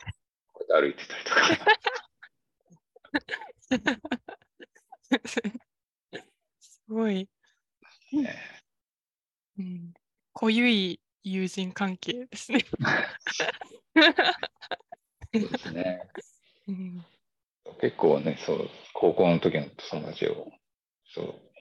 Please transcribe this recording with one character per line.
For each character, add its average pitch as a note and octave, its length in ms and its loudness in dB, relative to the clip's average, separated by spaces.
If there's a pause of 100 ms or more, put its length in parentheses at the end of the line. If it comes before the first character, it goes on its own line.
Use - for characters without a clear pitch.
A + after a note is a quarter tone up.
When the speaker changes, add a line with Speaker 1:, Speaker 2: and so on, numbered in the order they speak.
(520)
Speaker 1:
こ - 160 -12
う - 40 4
や D#2+ 80 8
っ - 20 6
て C#2+ 60 4
歩 C2+ 40 0
い - 40 -12
て - 120 -14
た - 100 -8
り - 60 -10
と - 60 -8
か。 - 360 4 (2000)
Speaker 2:
<laughs> - 1900 -4 (1000)
す - 280 -20
ご A3 220 0
い。 F#3+ 180 -2 (840)
Speaker 1:
ね。 C#4 240 -2 (1200)
Speaker 2:
う F#3+ 40 -8
ん。 F3 320 -12 (380)
濃 A3 180 0
ゆ A#3+ 180 4
い F#3+ 320 2 (220)
友 F#3+ 260 -2
人 F#3 240 -6
関 F#3+ 240 -2
係 B3 300 -8
で - 100 -16
す - 160 -8
ね。 B3+ 80 4 (100)
Speaker 1:
<laughs> - 40 -4 (2500)
そ A3+ 60 2
う G#3 100 0
で B3+ 100 -4
す - 140 -12
ね。 F#2 360 -4 (600)
Speaker 2:
う G3 40 -6
ん。 F3+ 320 -10 (760)
Speaker 1:
結 - 160 -2
構 D2 240 4
ね、 D2 240 -2
そ D#2 100 0
う、 - 140 -4 (240)
高 - 220 4
校 F#2 160 6
の E2+ 100 6
時 E2+ 180 2
の C#2+ 80 -4 (240)
友 D#2 160 -8
達 - 220 -4
を、 - 220 -6 (640)
そ E2 100 -8
う、 - 180 -10 (200)